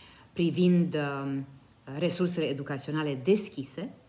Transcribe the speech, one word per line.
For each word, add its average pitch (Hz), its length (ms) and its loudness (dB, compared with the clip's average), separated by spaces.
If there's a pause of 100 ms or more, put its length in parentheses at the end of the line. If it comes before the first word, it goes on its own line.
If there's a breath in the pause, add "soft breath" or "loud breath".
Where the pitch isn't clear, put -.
(340 loud breath)
privind, 175 640 4 (1000)
resursele 170 480 0
educaționale 147 800 -4
deschise 202 720 -2 (160)